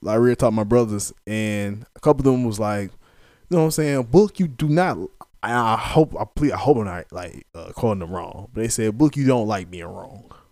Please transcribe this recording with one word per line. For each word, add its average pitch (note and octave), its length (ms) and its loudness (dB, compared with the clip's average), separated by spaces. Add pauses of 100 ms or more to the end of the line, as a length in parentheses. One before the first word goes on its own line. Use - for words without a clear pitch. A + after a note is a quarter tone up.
like, G#2+ 180 0
real B2 160 4
talk, A#2 180 2
my A2 100 0
brothers, G#2+ 480 0 (140)
and G#2 600 -4 (100)
a - 40 -20
couple D3 280 2
of C3+ 40 6
them B2+ 140 2
was A2 140 -4
like, G#2 320 -2 (580)
you F3 80 2
know - 20 4
what D#3+ 60 4
I'm D#3+ 60 0
saying, C#3+ 320 0
"Book, F3 360 4
you F3+ 80 2
do C#3+ 200 -4
not," D#3 300 2 (460)
I, A#2 300 0
I - 40 0
hope, - 420 2
I A2 60 -4
please, C#3+ 260 -2
I F2+ 60 -4
hope C3 200 2
I'm G#2+ 80 -2
not, F2 260 -10
like, F2+ 340 -14 (100)
uh, E2 180 -16
quoting G#2 260 -2
them E2+ 120 -8
wrong, F#2 420 -10
but A2 80 -6
they A2+ 60 -2
said, A2 300 -2
"Book, D3 200 4
you C#3 100 0
don't B2 200 2
like F#2+ 240 -4
being E2+ 140 -14
wrong." F#2 460 -16 (200)